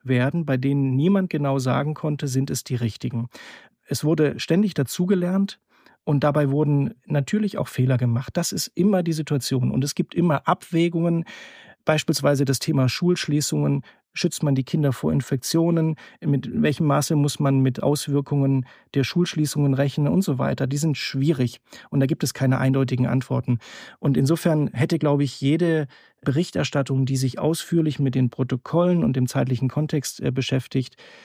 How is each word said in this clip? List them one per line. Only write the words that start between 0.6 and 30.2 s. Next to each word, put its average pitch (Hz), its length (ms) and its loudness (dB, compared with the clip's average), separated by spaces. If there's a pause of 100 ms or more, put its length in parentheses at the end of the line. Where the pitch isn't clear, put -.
niemand 185 360 2
genau 143 280 -2
sagen 135 360 -2
konnte, 147 340 -4
sind 135 220 0
es 139 120 -4
die 127 140 -4
richtigen. 117 500 -4 (600)
Es - 180 -4
wurde 151 340 2
ständig 180 360 0
dazugelernt 180 840 0 (460)
und 143 180 2
dabei 147 280 2
wurden 143 440 2 (100)
natürlich 190 540 -2
auch - 80 -4
Fehler 127 320 0
gemacht. 123 380 -2
Das 170 160 -2
ist - 240 -4
immer 185 260 2
die 165 100 -2
Situation 139 600 -2
und 131 100 0
es 143 140 -4
gibt - 180 -4
immer 165 320 2
Abwägungen, 170 800 0 (600)
beispielsweise 143 600 2
das 131 160 0
Thema 139 280 2
Schulschließungen. 147 960 0 (320)
Schützt - 280 -2
man 143 140 2
die 131 80 0
Kinder 147 280 0
vor 156 200 -2
Infektionen? 160 840 0 (260)
Mit 143 320 -2
welchem 156 340 2
Maße 147 280 2
muss 147 240 2
man 139 220 2
mit 131 220 0
Auswirkungen 139 840 0 (280)
der 139 100 2
Schulschließungen 147 720 0
rechnen 143 340 0
und 170 140 2
so 139 160 -2
weiter? 135 280 -2
Die 135 100 -2
sind 147 220 -2
schwierig 135 640 -2 (300)
und 143 100 2
da 135 60 4
gibt - 180 -2
es 131 100 -4
keine 131 240 2
eindeutigen 131 480 2
Antworten. 127 520 -2 (420)
Und 139 160 2
insofern 151 560 2
hätte, 156 260 0
glaube 143 260 2
ich, - 160 -6
jede 160 460 2 (360)
Berichterstattung, 139 840 0
die 135 100 -2
sich 127 220 -2
ausführlich 160 600 0
mit 135 160 0
den 127 120 4
Protokollen 160 760 0
und 143 100 0
dem 127 140 0
zeitlichen 131 400 -2
Kontext, 151 520 -4